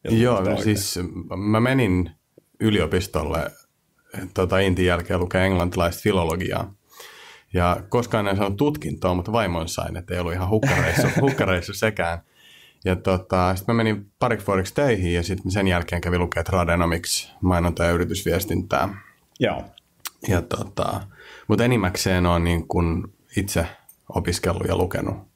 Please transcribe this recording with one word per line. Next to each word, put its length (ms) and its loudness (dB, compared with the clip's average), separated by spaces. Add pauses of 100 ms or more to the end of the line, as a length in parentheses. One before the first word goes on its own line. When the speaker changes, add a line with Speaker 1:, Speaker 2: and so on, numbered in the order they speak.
Speaker 1:
Jos 100 0
Speaker 2:
Joo, 220 4
Speaker 1:
muistan 220 0
oikein. 200 2
Speaker 2:
siis 220 -6 (380)
mä 220 2
menin 520 2 (480)
yliopistolle 920 0 (840)
tota, 260 2
intin 260 2
jälkeen 340 2
lukea 260 0
englantilaista 560 0
filologiaa. 720 -2 (800)
Ja 240 2 (120)
koskaan 380 0
en 100 2
saanut 200 0
tutkintoa, 560 0
mutta 180 -2
vaimon 360 0
sain, 300 -6
että 160 -8
ei 60 -2
ollut 140 -4
ihan 160 -2
hukkareissu, 680 2
Speaker 1:
<laughs> 60 2
Speaker 2:
hukkareissu 520 0
sekään. 460 -2 (680)
Ja 100 2
tota, 600 0
sit 120 -8
mä 60 0
menin 460 0
pariksi 280 -2
vuodeksi 260 -2
töihin 400 2
ja 100 0
sit 160 -4 (100)
sen 180 2
jälkeen 340 0
kävin 180 0
lukea 240 -2
tradenomics, 1000 0
mainonta- 420 2
ja 80 4
yritysviestintää. 960 0 (500)
Speaker 1:
Joo. 240 0 (640)
Speaker 2:
Ja 140 2
tota, 600 -4 (460)
mut 140 4
enimmäkseen 640 2
oon 180 4
niin 240 0
kun 460 0 (240)
itse 280 0 (440)
opiskellut 580 -2
ja 100 0
lukenut. 380 -2 (200)